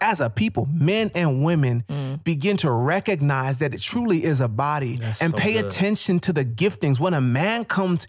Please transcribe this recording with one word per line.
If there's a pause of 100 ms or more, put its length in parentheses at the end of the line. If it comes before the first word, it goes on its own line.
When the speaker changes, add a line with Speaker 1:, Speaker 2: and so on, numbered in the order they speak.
Speaker 1:
as
a
people,
men
and
women,
Speaker 2:
Mm.
Speaker 1:
begin
to
recognize
that
it
truly
is
a
body
Speaker 3:
That's
Speaker 1:
and
Speaker 3:
so
Speaker 1:
pay
Speaker 3:
good.
Speaker 1:
attention
to
the
giftings.
When
a
man
comes